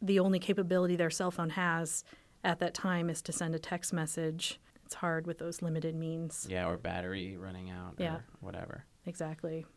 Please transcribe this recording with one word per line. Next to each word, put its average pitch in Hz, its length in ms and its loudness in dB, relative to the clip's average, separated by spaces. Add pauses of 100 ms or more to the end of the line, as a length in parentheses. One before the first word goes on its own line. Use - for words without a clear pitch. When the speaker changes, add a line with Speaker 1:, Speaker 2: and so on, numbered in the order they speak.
Speaker 1:
the 196 200 6
only 190 180 6
capability 180 560 4
their 170 160 4
cell 180 220 0
phone 170 180 0
has 165 540 2 (400)
at 175 160 4
that 175 140 2
time 175 360 2
is 156 120 -2
to 170 100 -6
send 165 220 0
a 160 40 0
text - 340 -4
message. 160 680 -2 (240)
It's - 120 -10
hard 165 300 0
with 165 120 -4
those 170 240 -4
limited 160 340 0
means. 165 520 -4
Speaker 2:
Yeah, 90 200 0
or 85 80 0
battery 90 600 -4
running 92 340 -8
out 90 280 -8
Speaker 1:
Yeah. 165 180 -2
Speaker 2:
or - 80 -8 (160)
whatever. 92 440 -8 (220)
Speaker 1:
Exactly. 160 600 -6 (100)